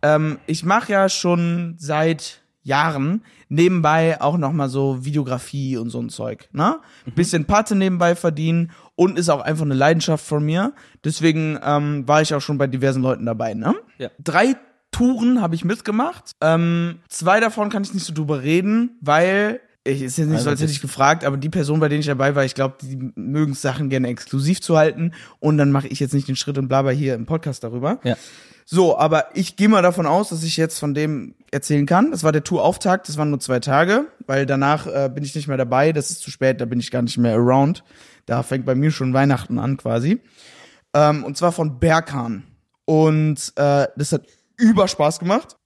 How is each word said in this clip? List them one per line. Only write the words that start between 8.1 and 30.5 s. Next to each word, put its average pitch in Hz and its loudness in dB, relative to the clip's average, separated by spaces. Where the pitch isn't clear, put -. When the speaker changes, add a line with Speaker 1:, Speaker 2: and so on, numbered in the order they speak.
Speaker 1:
verdienen 165 0
und 175 2
ist 170 0
auch 143 2
einfach 156 -2
eine 139 0
Leidenschaft 156 2
von 151 -2
mir. 180 0
Deswegen, 156 0
ähm, 147 0
war 151 4
ich 156 -2
auch 143 -2
schon 147 -4
bei 139 0
diversen 131 0
Leuten 123 -2
dabei, 113 -4
ne? 113 0
Speaker 2:
Ja. 120 -8
Speaker 1:
Drei 202 2
Touren 240 2
hab 165 -2
ich 165 -4
mitgemacht. 220 -4
Ähm, 170 0
zwei 185 2
davon 220 -2
kann 202 -4
ich 196 -8
nicht 190 -6
so 170 -10
drüber 147 -2
reden, 208 0
weil, 190 2
ich, 139 -2
ist 131 -6
jetzt 156 0
nicht 151 0
so, 143 0
als 143 -2
hätte 156 0
ich 143 -4
Speaker 2:
Einfach 135 -8
Speaker 1:
gefragt, 143 2
aber 139 -2
die 139 -4
Person, 156 0
bei 156 2
denen 147 0
ich 147 -2
dabei 139 0
war, 139 2
ich 127 -4
glaub, 135 -2
die 131 -10
mögen 143 -2
Sachen 135 -4
gerne 131 0
exklusiv 135 -2
zu 165 2
halten 160 2
und 151 2
dann 139 4
mache 135 0
ich 131 -10
jetzt 139 -4
nicht 139 0
den 135 -2
Schritt 143 -6
und 135 -4
blabber 135 0
hier 135 -2
im 113 -8
Podcast 156 -6
darüber. 123 -4
Speaker 2:
Ja. 123 0
Speaker 1:
So, 170 2
aber 156 2
ich - -4
geh 202 2
mal 214 6
davon 175 2
aus, 185 2
dass 160 -6
ich 165 -4